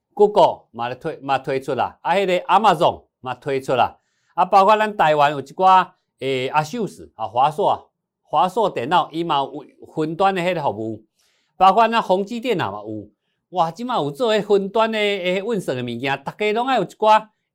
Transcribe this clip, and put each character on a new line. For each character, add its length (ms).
Google 560
嘛 180
咧 60
推， 240
嘛 200
推 220
出 140
啦， 260
啊， 140
迄 120
个 200
Amazon 600
嘛 140
推 260
出 120
啦， 260
啊， 100
包 200
括 120
咱 200
台 200
湾 160
有 80
一 40
寡， 460
诶， 300
Asus 680
啊， 100
华 240
硕 180
啊， 140
华 260
硕 220
电 180
脑 220
伊 140
嘛 140
有 260
云 100
端 180
的 80
迄 140
个 80
服 80
务， 340
包 160
括 160
咱 120
宏 240
基 140
电 180
脑 140
嘛 80
有， 320
哇！ 220
即 100
马 140
有 120
做 240
迄 240
云 120
端 240
的， 60
诶， 420
运 200
算 160
的 60
物 160
件， 240
大 100
家 200
拢 160
爱 80
有 80
一 20
寡 420